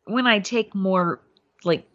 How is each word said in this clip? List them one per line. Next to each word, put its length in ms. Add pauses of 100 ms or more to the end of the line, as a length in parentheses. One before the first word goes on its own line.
when 220
I 120
take 360
more, 460 (420)
like, 320